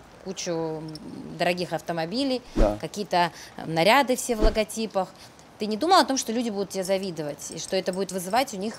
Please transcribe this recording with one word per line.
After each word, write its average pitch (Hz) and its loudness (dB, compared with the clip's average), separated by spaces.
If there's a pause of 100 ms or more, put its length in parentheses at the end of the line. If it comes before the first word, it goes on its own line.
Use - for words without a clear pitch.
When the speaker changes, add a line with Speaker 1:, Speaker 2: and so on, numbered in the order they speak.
(240)
Speaker 1:
кучу, 185 -8
м, 160 -4 (540)
дорогих 175 0
автомобилей, 202 -2 (140)
Speaker 2:
Да. 104 6
Speaker 1:
какие-то, 175 0 (260)
э, - -10
наряды 220 6
все 233 -2
в 214 0
логотипах. 208 0 (500)
Ты 226 -2
не 214 -2
думал 330 6
о 277 6
том, 269 0
что - -4
люди 233 -2
будут 196 -4
тебе 190 -4
завидовать, 175 -2
и - -10
что - -4
это 190 0
будет 185 -4
вызывать 190 0
у 202 -8
них 214 -6